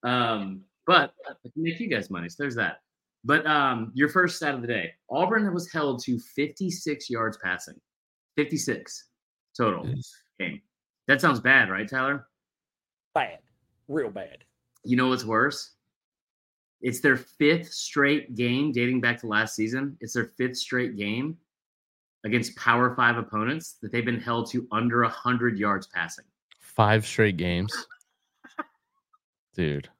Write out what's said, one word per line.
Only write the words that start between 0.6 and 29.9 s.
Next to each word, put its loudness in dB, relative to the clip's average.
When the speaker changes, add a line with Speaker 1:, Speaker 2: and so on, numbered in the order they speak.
Speaker 1:
but 6
I -12
can -8
make -2
you -6
guys -2
money, -6
so -16
there's -4
that. -2
But, 4
um, 2
your 4
first 2
stat -2
of -6
the -8
day. -2
Auburn 2
was -4
held -2
to -2
fifty-six -6
yards -2
passing. -6
Fifty-six -4
total 0
Speaker 2:
Yes. -6
Speaker 1:
game. -6
That 4
sounds 4
bad, 6
right, -4
Tyler? -4
Speaker 3:
Bad. -2
Real -4
bad. -14
Speaker 1:
You 2
know 4
what's 0
worse? 0
It's -4
their 6
fifth 2
straight 0
game 0
dating 2
back 0
to -10
last 0
season. -4
It's -12
their 0
fifth -2
straight -4
game -4
against -2
Power 2
Five 2
opponents -4
that -10
they've -2
been -2
held -4
to -4
under 2
a 2
hundred 0
yards 0
passing. -8
Speaker 2:
Five 4
straight 2
games? 0
Dude. -2